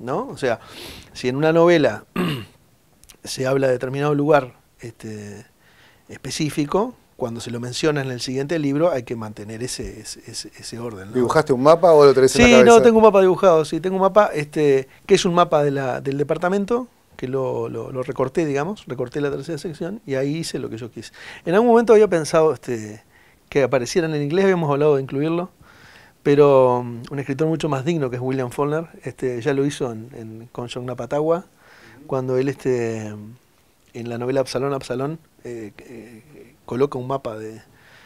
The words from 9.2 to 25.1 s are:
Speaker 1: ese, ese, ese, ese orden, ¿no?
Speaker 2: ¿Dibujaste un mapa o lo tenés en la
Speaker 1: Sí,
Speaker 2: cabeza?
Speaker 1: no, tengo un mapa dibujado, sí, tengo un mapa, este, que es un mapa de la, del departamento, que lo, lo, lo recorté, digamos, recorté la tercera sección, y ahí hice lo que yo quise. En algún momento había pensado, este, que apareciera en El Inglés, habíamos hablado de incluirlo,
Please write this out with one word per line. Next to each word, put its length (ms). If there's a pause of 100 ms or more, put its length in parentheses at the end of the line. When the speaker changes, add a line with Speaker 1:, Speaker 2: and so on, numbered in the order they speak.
Speaker 1:
ese, 380
ese, 260
ese, 320
ese 220
orden, 280
¿no? 60
Speaker 2:
¿Dibujaste 380
un 100
mapa 300
o 120
lo 80
tenés 220
en 80
la 60
Speaker 1:
Sí, 40
Speaker 2:
cabeza? 140
Speaker 1:
no, 160
tengo 160
un 60
mapa 160
dibujado, 440
sí, 160
tengo 140
un 80
mapa, 320
este, 540 (180)
que 80
es 100
un 80
mapa 300
de 80
la, 300
del 180
departamento, 680 (260)
que 140
lo, 400
lo, 240
lo 100
recorté, 420
digamos, 420
recorté 340
la 100
tercera 260
sección, 480
y 100
ahí 240
hice 200
lo 100
que 100
yo 120
quise. 220 (320)
En 100
algún 140
momento 240
había 160
pensado, 440
este, 520 (440)
que 140
apareciera 460
en 60
El 80
Inglés, 240
habíamos 220
hablado 280
de 60
incluirlo, 480 (760)